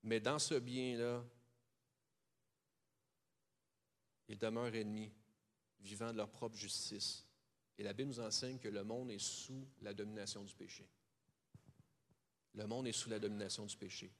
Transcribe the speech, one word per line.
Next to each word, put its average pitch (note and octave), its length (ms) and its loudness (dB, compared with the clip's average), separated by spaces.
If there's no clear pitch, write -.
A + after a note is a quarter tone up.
Mais A2 180 6
dans C3+ 180 6
ce D3 160 6
bien-là, B2 640 4
ils G#2+ 80 -4
demeurent A2+ 360 2
ennemis, G#2+ 380 0
vivant G#2 320 -2
de A2 40 0
leur G#2 120 2
propre A2 260 -4
justice. - 720 -2
Et G#2 60 -4
la G2+ 80 0
Bible C3 160 0
nous A#2+ 140 -2
enseigne B2+ 360 0
que A#2+ 120 -4
le G2+ 160 0
monde A#2+ 260 -2
est G2+ 80 -4
sous C3+ 480 -4
la G#2 120 -4
domination G#2 520 -4
du G2+ 80 -12
péché. G2 340 -12
Le G#2+ 100 -2
monde B2 220 2
est A2+ 60 2
sous - 160 0
la A2 100 2
domination G#2 460 0
du - 120 -6
péché. G2 420 -8